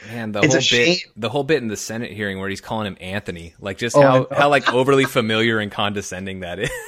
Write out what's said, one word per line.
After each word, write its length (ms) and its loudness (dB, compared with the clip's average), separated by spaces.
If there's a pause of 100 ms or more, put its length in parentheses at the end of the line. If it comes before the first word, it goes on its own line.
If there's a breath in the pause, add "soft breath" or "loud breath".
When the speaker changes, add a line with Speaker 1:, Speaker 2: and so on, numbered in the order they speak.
(120)
Speaker 1:
Man, 200 -8
the 100 -4
Speaker 2:
it's 120 4
Speaker 1:
whole 60 4
Speaker 2:
a 20 -2
shame. 420 2
Speaker 1:
bit, 120 -20
the 140 -4
whole 140 -2
bit 180 2
in 80 -4
the 80 -4
Senate 340 -8
hearing 280 -6
where 100 -4
he's 120 -6
calling 260 -4
him 120 -10
Anthony, 600 -10
like, 180 -8
just 180 0
Speaker 2:
Oh, 60 8
Speaker 1:
how, 140 8
Speaker 2:
I 40 4
know. 120 -2
Speaker 1:
how, 180 4
like, 240 2
overly 320 4
familiar 540 0
and 120 -4
condescending 720 -6
that 180 -8
is. 100 -2 (180)